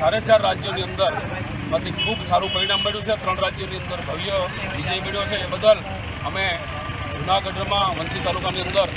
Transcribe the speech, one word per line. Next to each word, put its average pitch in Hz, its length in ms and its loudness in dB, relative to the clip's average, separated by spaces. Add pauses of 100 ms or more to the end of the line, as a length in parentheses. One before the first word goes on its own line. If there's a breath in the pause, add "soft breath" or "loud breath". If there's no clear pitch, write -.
ચારે 180 260 4
ચાર 220 160 8
રાજ્યોની 190 460 0
અંદર 185 240 2 (580)
માંથી - 320 -2
ખૂબ - 180 0 (100)
સારું 180 240 4
પરિણામ - 300 2
મળ્યું 208 240 -2
છે. 220 140 2
ત્રણ - 220 0
રાજ્યોની 185 380 -4
અંદર 170 260 -6
ભવ્ય 180 280 -2 (400)
વિજય 180 240 -2
મળ્યો 190 300 -2
છે. 208 140 0
એ 180 80 -6
બદલ 208 260 8 (500)
અમે 190 180 0 (720)
જૂનાગઢમાં 190 800 0
વંથલી 165 280 -4
તાલુકાની 180 420 -2
અંદર 185 280 4